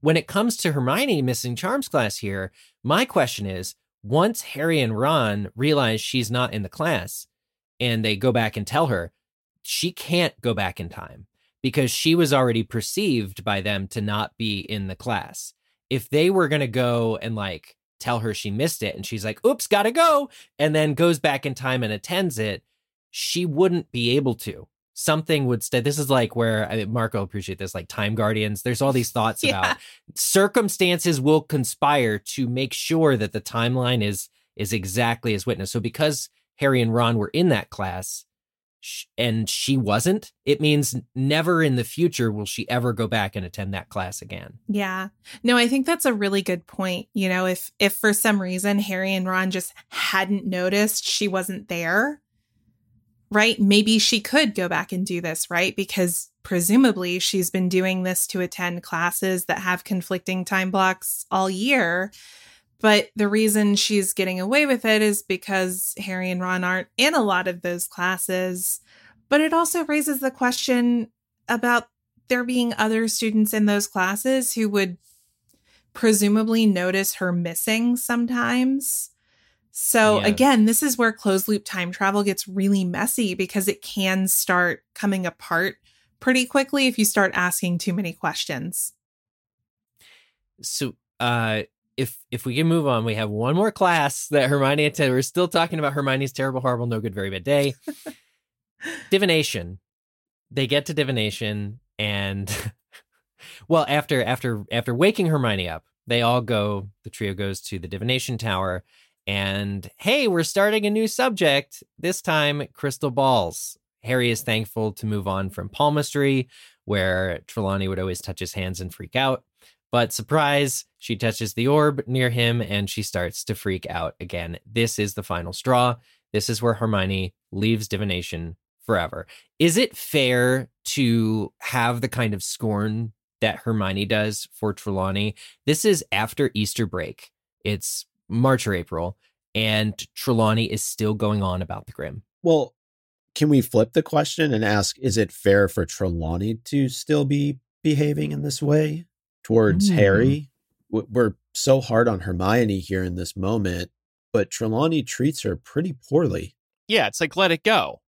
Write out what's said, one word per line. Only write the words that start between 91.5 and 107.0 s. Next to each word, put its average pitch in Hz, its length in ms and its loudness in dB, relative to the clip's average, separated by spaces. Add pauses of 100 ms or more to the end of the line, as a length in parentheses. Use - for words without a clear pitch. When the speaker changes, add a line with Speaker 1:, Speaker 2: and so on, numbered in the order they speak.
Speaker 1:
if, 131 200 -4 (140)
if 123 140 -6
we 123 100 -4
can 156 120 2
move 165 200 2
on, 117 180 2
we 110 100 0
have 107 140 -2
one 113 260 0
more 208 160 2
class 165 580 2
that 139 200 4
Hermione 143 360 4
attended. 147 280 2
We're 131 80 2
still 175 260 0
talking 170 320 0
about 143 140 0
Hermione's 135 380 0
terrible, 131 300 -2
horrible, 123 260 0
no 113 120 -2
good, 104 140 -4
very 98 160 -4
bad 95 140 -6
day. 143 320 2 (600)
<laughs> - 760 -16
Divination. 156 680 0 (720)
They 135 180 -2
get 143 200 2
to 160 60 -6
divination 107 840 -2 (200)
and, 98 520 -4 (640)
<laughs> - 540 -20
well, 160 200 4
after, 143 360 0
after, 117 480 -2
after 117 240 -2
waking 190 320 2
Hermione 110 420 0
up, 78 160 -10 (220)
they 120 140 0
all 120 200 2
go, 104 480 -2 (140)